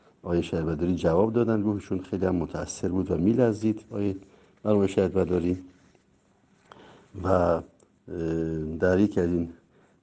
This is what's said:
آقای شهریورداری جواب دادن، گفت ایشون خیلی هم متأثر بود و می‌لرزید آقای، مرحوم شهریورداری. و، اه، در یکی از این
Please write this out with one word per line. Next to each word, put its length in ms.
آقای 200
شهریورداری 520
جواب 380
دادن، 300
گفت 120
ایشون 260
خیلی 260
هم 100
متأثر 520
بود 220
و 60
می‌لرزید 720
آقای، 240
مرحوم 220
شهریورداری. 720
و، 40
اه، 340
در 200
یکی 220
از 80
این 240